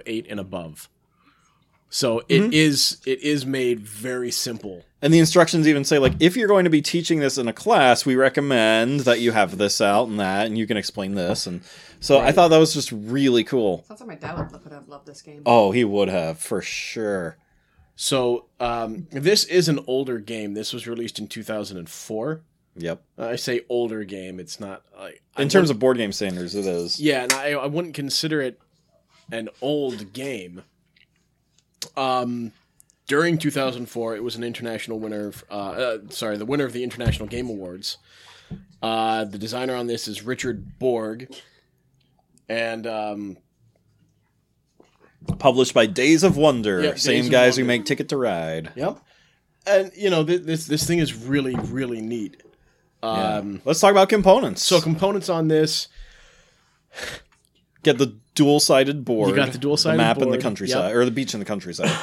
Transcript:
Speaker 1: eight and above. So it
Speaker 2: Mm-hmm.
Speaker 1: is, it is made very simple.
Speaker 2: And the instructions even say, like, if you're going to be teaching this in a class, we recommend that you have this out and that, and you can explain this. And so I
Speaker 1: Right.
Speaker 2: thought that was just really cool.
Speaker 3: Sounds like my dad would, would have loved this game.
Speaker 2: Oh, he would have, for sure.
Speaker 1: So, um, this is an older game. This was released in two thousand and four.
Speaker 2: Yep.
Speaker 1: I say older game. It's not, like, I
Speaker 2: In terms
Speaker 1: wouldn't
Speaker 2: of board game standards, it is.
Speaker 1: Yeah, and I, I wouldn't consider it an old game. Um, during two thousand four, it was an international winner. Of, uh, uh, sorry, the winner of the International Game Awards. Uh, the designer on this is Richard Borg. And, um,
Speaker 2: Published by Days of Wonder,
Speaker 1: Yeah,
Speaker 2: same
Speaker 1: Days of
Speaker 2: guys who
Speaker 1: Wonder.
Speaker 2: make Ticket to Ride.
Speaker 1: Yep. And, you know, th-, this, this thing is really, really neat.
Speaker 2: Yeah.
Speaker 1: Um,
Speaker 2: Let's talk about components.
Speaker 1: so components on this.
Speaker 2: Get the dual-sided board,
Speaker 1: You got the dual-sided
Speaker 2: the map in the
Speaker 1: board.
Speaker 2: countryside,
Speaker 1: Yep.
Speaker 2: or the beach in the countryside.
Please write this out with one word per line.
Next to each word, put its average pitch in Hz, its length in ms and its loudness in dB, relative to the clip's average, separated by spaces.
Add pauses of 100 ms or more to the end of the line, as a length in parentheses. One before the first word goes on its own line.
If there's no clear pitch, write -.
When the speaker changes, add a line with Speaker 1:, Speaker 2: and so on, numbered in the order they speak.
Speaker 1:
eight 110 240 -8
and 104 100 -8
above. 90 480 -12 (1000)
So 117 300 -2 (100)
it 139 120 6
Speaker 2:
Mm-hmm. 220 120 2
Speaker 1:
is, 156 440 2 (100)
it 131 160 -2
is 143 240 -2
made 123 320 -2
very 120 500 -8
simple. 107 540 -8 (180)
Speaker 2:
And 147 100 4
the 165 60 10
instructions 160 500 6
even 143 180 2
say, 151 120 4
like, 135 220 4
if 180 180 4
you're 220 120 0
going 190 160 6
to 170 40 4
be 151 140 4
teaching 170 360 0
this 139 200 0
in 120 80 -2
a 110 60 -4
class, 147 520 4
we 131 100 4
recommend 131 840 4
that 120 200 2
you 117 100 2
have 98 260 2
this 101 240 0
out 104 260 4
and 104 120 -4
that, 98 260 0
and 110 120 -4
you 110 100 -2
can 110 100 -2
explain 98 380 -6
this. 95 320 -2
And 90 140 -10 (400)
so 139 180 4
I 123 60 2
Speaker 1:
Right. 143 100 4
Speaker 2:
thought 175 140 6
that 160 80 8
was 160 160 6
just 143 180 -6
really 120 540 0
cool. 104 420 -2
Speaker 3:
Sounds - 140 -20
like 233 80 -16
my 160 60 -16
dad - 220 -12
would, 151 260 -12
would 151 100 -20
have 143 160 -20
loved 143 180 -20
this 143 140 -20
game. 147 240 -20
Speaker 2:
Oh, 113 260 8
he 120 140 4
would 101 240 2
have, 82 280 -2
for 98 240 -6
sure. 98 760 -6 (580)
Speaker 1:
So, 123 500 -2 (140)
um, 117 520 -6
this 156 340 0
is 170 240 2
an 143 180 0
older 127 320 -2
game. 104 340 -8
This 107 200 -8
was 113 120 -10
released 117 320 -8
in 107 100 -10
two 110 160 -12
thousand 104 340 -8
and 82 120 -14
four. 139 520 -8 (380)
Speaker 2:
Yep. 82 220 -8 (160)
Speaker 1:
I 120 180 -6
say 120 340 -4
older 113 340 -4
game. 92 360 -12
It's 87 200 -16
not, 98 240 -14 (140)
like, 95 240 -18 (140)
I 139 80 -4
Speaker 2:
In 139 60 0
terms 180 200 6
Speaker 1:
wouldn't - 60 2
Speaker 2:
of 104 40 -8
board 127 180 4
game 107 140 -2
standards, 90 440 -6
it 101 100 -4
is. 85 340 -4
Speaker 1:
Yeah, 139 240 0
and 127 100 0
I, 139 180 -4
I 139 160 -4
wouldn't 160 260 -6
consider 147 480 -4
it 127 180 -6 (720)
an 113 180 -10 (120)
old 127 520 -4
game. 104 500 -12 (1300)
Um, 120 560 -4 (560)
during 160 300 2
two 156 140 -2
thousand 131 360 -4
four, 113 280 -6
it 110 80 -8
was 113 120 -8
an 117 80 -10
international 113 560 -8
winner. 107 280 -8
Of, - 220 -14
uh, 101 40 -16
uh, 104 440 -6 (120)
sorry, 107 280 -6
the 107 80 -8
winner 139 200 -2
of 120 80 -8
the 123 100 -6
International 117 440 -4
Game 120 220 -8
Awards. 95 480 -10 (840)
Uh, 110 440 -2
the 101 120 -14
designer 123 380 -6
on 120 120 -6
this 117 200 -6
is 101 160 -12
Richard 120 560 -8
Borg. 120 540 -4 (1120)
And, 113 400 -6
um, 104 500 -8 (2000)
Speaker 2:
Published 127 360 4
by 117 120 6
Days 147 380 4
of 175 140 4
Wonder, 113 440 2
Speaker 1:
Yeah, - 140 0
Speaker 2:
same 127 220 0
Speaker 1:
Days 123 100 2
of 120 40 0
Speaker 2:
guys 127 260 6
who 131 60 0
Speaker 1:
Wonder. 123 100 0
Speaker 2:
make 110 120 -2
Ticket 139 240 -2
to 147 80 -2
Ride. 82 580 -2
Speaker 1:
Yep. 156 240 -6 (680)
And, 190 280 2
you 196 140 0
know, 160 140 4
th-, 175 200 0
this, 160 220 -4
this 147 220 -2
thing 170 120 2
is 143 140 0
really, 131 420 -2
really 117 460 -6
neat. 110 400 -8 (640)
Speaker 2:
Yeah. 110 340 -2
Speaker 1:
Um, 98 280 -8
Speaker 2:
Let's 156 140 0
talk 202 120 8
about 196 180 6
components. 196 540 4
Speaker 1:
so 175 180 4
components 190 480 -2
on 165 200 0
this. 156 400 2 (1900)
Speaker 2:
Get 139 140 4
the 117 200 0 (180)
dual-sided 143 680 4
board, 107 240 0
Speaker 1:
You 95 60 0
got 135 160 2
the 127 60 -10
dual-sided 151 420 0
Speaker 2:
the 117 40 6
map 117 140 4
in 139 40 0
the 127 60 2
Speaker 1:
board. 127 140 0
Speaker 2:
countryside, 123 480 -2
Speaker 1:
Yep. 110 60 -2
Speaker 2:
or 123 100 4
the 123 60 0
beach 120 220 -4
in 107 60 -6
the 98 60 -8
countryside. 101 460 -4 (120)